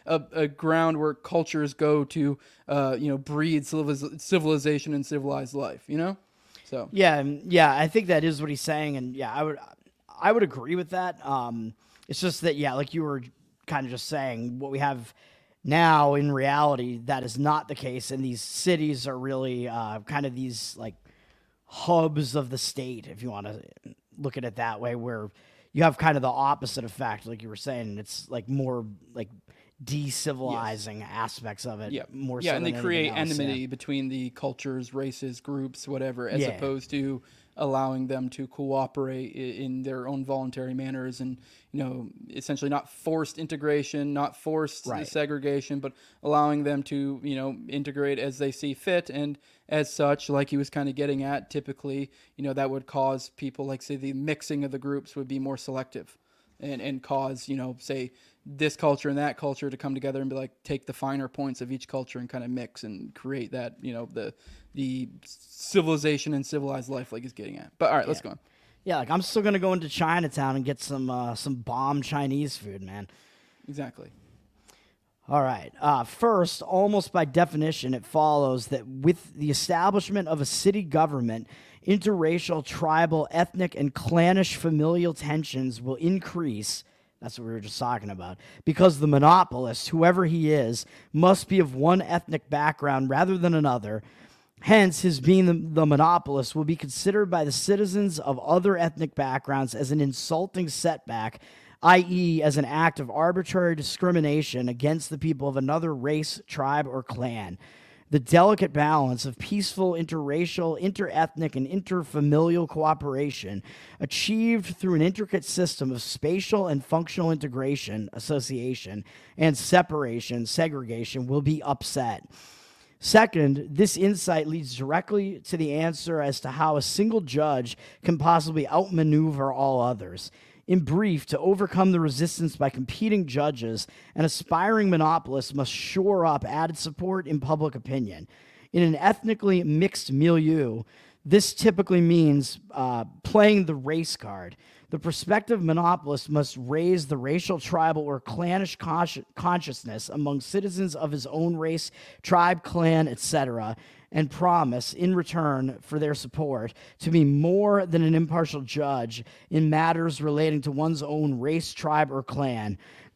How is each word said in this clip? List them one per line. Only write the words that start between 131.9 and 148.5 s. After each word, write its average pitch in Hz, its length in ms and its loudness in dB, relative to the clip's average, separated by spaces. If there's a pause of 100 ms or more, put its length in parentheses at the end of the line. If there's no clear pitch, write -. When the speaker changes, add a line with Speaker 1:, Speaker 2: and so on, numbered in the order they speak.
Speaker 2:
the 175 80 4
resistance 156 560 0
by 139 120 2
competing 196 580 0
judges, 123 600 -2 (280)
an 156 120 2
aspiring 190 640 2
monopolist 156 640 2
must 139 180 -2
shore 190 540 2
up 147 180 2
added 160 320 -2
support 180 500 -4
in 151 140 0
public 151 340 0
opinion. 120 540 -6 (440)
In 175 100 6
an 160 140 6
ethnically 202 680 2
mixed 156 480 0
milieu, 156 680 4 (420)
this 190 300 6
typically 185 480 4
means, 160 560 4 (140)
uh, 123 320 -2 (180)
playing 208 420 6
the 156 100 -2
race 151 420 -4
card. 95 400 -12 (340)
The 160 80 -4
prospective 202 640 0
monopolist 160 680 2
must 147 280 0
raise 156 500 2
the 143 100 -2
racial, 160 420 -2
tribal, 160 420 2
or 143 180 -4
clannish 175 580 -2